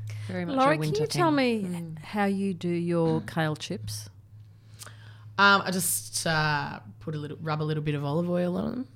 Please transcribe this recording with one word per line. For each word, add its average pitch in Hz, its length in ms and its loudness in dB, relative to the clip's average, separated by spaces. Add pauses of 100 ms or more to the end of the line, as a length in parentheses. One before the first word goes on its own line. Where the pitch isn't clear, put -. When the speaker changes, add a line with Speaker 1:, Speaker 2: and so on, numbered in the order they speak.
(280)
Speaker 1:
Very 180 180 -4
much 269 100 -4
Speaker 2:
Laurie, 277 220 6
Speaker 1:
a - 20 -2
winter 311 160 0
Speaker 2:
can 440 80 2
you 453 40 0
tell 349 220 2
Speaker 1:
thing. 294 60 4
Speaker 2:
me 214 440 2
Speaker 1:
Mm. 160 200 -10
Speaker 2:
how 202 260 -2
you 196 300 0
do 175 120 -4
your 170 540 2
kale 156 340 0
chips? - 540 -8 (1300)
Speaker 3:
Um, 196 260 8
I - 60 -4
just, - 560 -2
uh, 151 540 0 (220)
put 160 120 -6
a 151 60 -4
little, 147 200 -8
rub 156 220 -2
a - 20 -2
little 156 200 0
bit 147 100 0
of 143 100 -2
olive 160 280 0
oil 180 260 0
on 220 140 -2
them. 247 240 -4